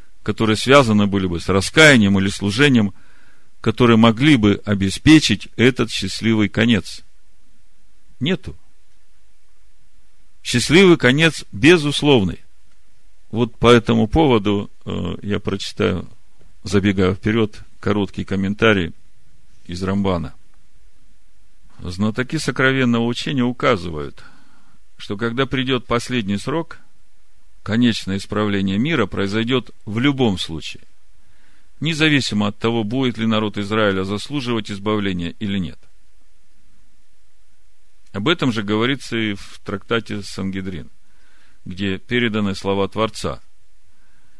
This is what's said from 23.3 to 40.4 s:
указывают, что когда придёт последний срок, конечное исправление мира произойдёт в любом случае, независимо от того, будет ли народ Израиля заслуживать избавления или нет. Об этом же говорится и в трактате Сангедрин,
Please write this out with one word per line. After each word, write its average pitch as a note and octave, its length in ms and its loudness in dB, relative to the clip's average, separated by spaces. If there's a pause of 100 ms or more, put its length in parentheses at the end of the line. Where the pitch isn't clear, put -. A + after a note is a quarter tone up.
указывают, F2 800 -2 (760)
что - 200 -8
когда A#2 280 -2
придёт C3 420 -2
последний A#2 500 0
срок, D#3 400 -4 (840)
конечное G#2+ 540 2
исправление G2+ 600 0
мира C3 280 2
произойдёт A2+ 640 -2 (140)
в G#2+ 140 -4
любом C3 380 4
случае, - 460 -8 (960)
независимо C#3+ 680 2
от G#2 120 -6
того, A#2 240 0
будет A#2+ 340 0
ли A2+ 80 -2
народ G#2+ 320 0
Израиля G2+ 460 2
заслуживать A2+ 640 -4
избавления G2 720 -2
или G2+ 180 -2
нет. D#2+ 220 -4 (2250)
Об G2+ 160 -2
этом D#3+ 240 2
же A2 100 -2
говорится A2+ 560 0
и A2 160 0
в - 300 -10
трактате G#2 580 -4
Сангедрин, F#2+ 680 -6 (760)